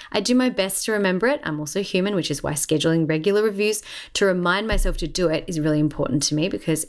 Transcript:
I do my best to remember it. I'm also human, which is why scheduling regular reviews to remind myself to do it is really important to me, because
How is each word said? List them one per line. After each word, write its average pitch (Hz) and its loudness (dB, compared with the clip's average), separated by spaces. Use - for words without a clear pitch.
I 214 2
do 220 2
my 254 4
best 196 -2
to 226 -2
remember 196 2
it. 285 2
I'm 151 -4
also 151 -4
human, 190 0
which 175 -2
is 143 -6
why 147 -2
scheduling 156 0
regular 175 2
reviews 208 0
to 202 2
remind 185 2
myself 185 2
to 170 -4
do 180 0
it 156 0
is 170 -4
really 151 2
important 147 0
to - 0
me, 151 0
because 165 -2